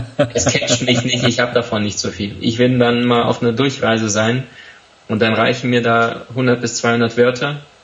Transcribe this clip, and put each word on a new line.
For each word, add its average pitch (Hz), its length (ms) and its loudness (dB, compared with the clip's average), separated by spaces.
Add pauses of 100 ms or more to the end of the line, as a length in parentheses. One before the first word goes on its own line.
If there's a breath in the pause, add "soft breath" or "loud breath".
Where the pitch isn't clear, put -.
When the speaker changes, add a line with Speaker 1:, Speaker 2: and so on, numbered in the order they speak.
Speaker 1:
<laughs> - 340 -4
Speaker 2:
es - 120 0
catcht 127 360 0
mich 123 220 0
nicht, 123 200 -2
ich 120 160 0
hab 123 120 0
davon 113 300 0
nicht 104 160 -4
so 107 120 -4
viel. 104 300 -6
Ich 117 160 0
bin 127 220 4
dann 120 260 2
mal 120 200 2
auf 120 180 -2
einer 120 100 2
Durchreise 113 560 0
sein 113 360 0 (640 loud breath)
und 110 120 0
dann 113 140 2
reichen 120 340 0
mir 123 140 2
da 117 400 0 (120)
hundert 123 280 0
bis 117 140 -6
zweihundert 117 420 0
Wörter. 127 420 0 (240)